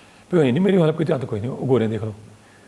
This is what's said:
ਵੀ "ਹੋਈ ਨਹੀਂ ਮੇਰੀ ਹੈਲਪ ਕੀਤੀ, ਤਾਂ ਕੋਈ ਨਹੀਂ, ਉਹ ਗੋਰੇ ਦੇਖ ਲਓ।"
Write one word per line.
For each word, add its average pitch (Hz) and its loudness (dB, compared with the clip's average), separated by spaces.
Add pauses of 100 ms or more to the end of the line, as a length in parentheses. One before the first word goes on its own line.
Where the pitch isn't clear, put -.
(320)
ਵੀ 180 2
"ਹੋਈ 131 4
ਨਹੀਂ 165 0
ਮੇਰੀ 196 4
ਹੈਲਪ 156 0
ਕੀਤੀ, 165 -2
ਤਾਂ 131 -4
ਕੋਈ 117 -6
ਨਹੀਂ, 120 -6
ਉਹ - -8
ਗੋਰੇ 117 2
ਦੇਖ 110 -6
ਲਓ।" 107 -8 (540)